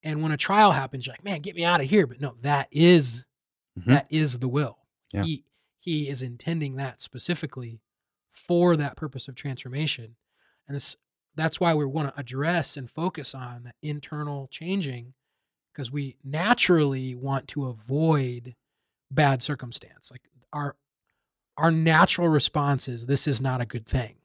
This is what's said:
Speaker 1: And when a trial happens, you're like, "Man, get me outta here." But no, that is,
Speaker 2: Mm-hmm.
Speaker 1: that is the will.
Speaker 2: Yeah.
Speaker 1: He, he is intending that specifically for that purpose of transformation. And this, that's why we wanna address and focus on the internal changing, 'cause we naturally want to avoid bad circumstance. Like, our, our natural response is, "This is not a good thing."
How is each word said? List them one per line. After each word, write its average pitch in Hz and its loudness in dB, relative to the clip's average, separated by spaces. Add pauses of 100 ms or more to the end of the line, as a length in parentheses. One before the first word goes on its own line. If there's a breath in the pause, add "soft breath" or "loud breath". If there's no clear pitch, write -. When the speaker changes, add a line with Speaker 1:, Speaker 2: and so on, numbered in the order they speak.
Speaker 1:
And 156 -4
when 156 0
a 151 0
trial - 6
happens, 135 -4
you're 131 -10
like, - -20
"Man, 190 -6
get 175 -12
me 170 -4
outta 170 2
here." 165 4
But 117 -10
no, 135 -8
that 139 0
is, 147 6 (540)
Speaker 2:
Mm-hmm. 90 0
Speaker 1:
that 143 6
is 151 0
the 127 -2
will. 127 -2 (340)
Speaker 2:
Yeah. 98 -2
Speaker 1:
He, 160 -4 (340)
he 151 -4
is 131 -8
intending 135 -6
that 135 -8
specifically 123 -8 (520)
for 175 4
that 143 -2
purpose 135 -10
of 127 -16
transformation. 127 -8 (500)
And 143 -10
this, - -8 (400)
that's 156 -2
why 170 4
we 151 0
wanna 139 -4
address 147 -4
and 131 -12
focus 160 -6
on 123 -14
the 120 -18 (160)
internal 147 -8
changing, 139 -6 (600)
'cause 127 -8
we 139 -6
naturally 147 2
want 135 -4
to 143 -6
avoid 123 -2 (540)
bad 139 4
circumstance. - -10
Like, 127 -20 (300)
our, 143 -6 (800)
our 165 4
natural 160 4
response 143 2
is, 117 -10
"This 135 0
is 127 0
not 131 -2
a 123 -2
good 110 -10
thing." 120 -2